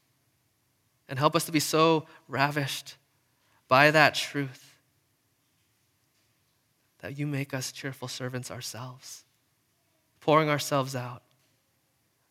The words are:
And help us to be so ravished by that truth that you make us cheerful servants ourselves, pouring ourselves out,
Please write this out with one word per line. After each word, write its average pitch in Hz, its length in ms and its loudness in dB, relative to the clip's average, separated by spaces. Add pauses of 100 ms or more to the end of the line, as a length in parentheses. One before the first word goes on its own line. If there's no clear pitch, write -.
(1080)
And 131 100 -10
help 151 180 2
us 165 100 2
to 175 60 -10
be 156 100 4
so 160 460 2 (200)
ravished 139 680 -2 (720)
by 139 200 6
that 151 260 6
truth - 600 -8 (2250)
that 135 180 -12
you 147 80 -4
make 139 280 -6
us 127 180 -8
cheerful 127 380 -12
servants 123 420 -10
ourselves, 127 720 -14 (960)
pouring 156 300 2
ourselves 139 440 -2
out, 123 300 -12 (1080)